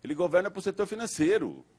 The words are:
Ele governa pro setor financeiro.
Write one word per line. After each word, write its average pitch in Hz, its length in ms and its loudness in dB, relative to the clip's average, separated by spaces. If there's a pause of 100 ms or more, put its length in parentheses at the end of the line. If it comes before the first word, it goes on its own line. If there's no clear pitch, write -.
Ele 139 120 -6
governa 175 340 2
pro 190 120 -12
setor 196 240 -2
financeiro. 170 800 0 (140)